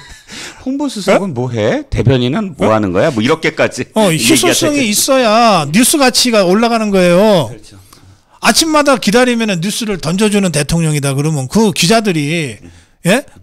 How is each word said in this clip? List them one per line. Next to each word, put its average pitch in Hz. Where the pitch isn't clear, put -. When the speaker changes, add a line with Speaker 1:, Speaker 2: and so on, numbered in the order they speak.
Speaker 1:
<laughs> -
홍보수석은 262
Speaker 2:
어? -
Speaker 1:
뭐 123
해? 120
대변인은 135
뭐 -
Speaker 2:
어? 110
Speaker 1:
하는 104
거야? 120
뭐 110
이렇게까지 139
Speaker 2:
어, 208
Speaker 1:
얘기가 190
Speaker 2:
희소성이 311
Speaker 1:
되게 254
Speaker 2:
있어야 214
뉴스 247
가치가 233
올라가는 220
거예요. 180
Speaker 1:
그렇죠. 104
Speaker 2:
아침마다 285
기다리면은 226
뉴스를 208
던져주는 196
대통령이다 151
그러면 143
그 214
기자들이, 165
Speaker 1:
음. 85
Speaker 2:
예? 233